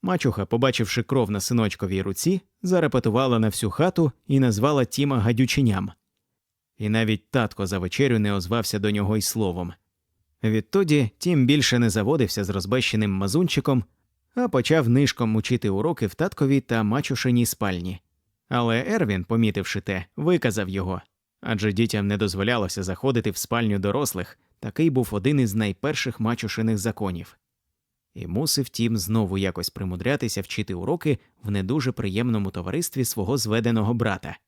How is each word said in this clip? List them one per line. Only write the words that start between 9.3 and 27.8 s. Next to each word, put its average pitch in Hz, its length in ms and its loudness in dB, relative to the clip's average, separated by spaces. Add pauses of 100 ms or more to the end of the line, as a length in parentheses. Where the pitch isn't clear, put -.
Відтоді 135 760 2
Тім 156 280 4
більше 135 320 4
не 117 120 4
заводився 107 540 0
з 92 60 -6
розбещеним 104 600 0
мазунчиком, 120 760 0 (500)
а 247 140 0
почав 139 400 2
нишком 120 480 4
учити 110 340 0
уроки 113 360 -2
в 95 80 -4
татковій 139 460 0
та 113 220 0
мачушиній 120 640 2
спальні. 92 540 -4 (480)
Але 120 400 0
Ервін, 113 360 0
помітивши 107 560 0
те, 92 240 -4 (120)
виказав 120 520 0
його, 95 340 -4 (380)
адже 107 320 -2
дітям 104 340 0
не 101 100 0
дозволялося 101 640 -2
заходити 110 480 -2
в 92 60 -6
спальню 113 420 0
дорослих, 101 600 -4 (220)
такий 156 300 0
був 127 200 0
один 123 300 0
із 110 140 0
найперших 113 680 -4
мачушиних 110 580 -2
законів. 92 600 -6 (760)